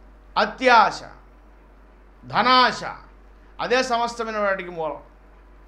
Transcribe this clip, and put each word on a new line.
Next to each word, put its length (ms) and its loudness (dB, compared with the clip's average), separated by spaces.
అత్యాశ, 640 2
ధనాశ, 560 2
అదే 220 0
సమస్తమైన 560 -4
వాటికి 320 -4
మూలం, 280 -8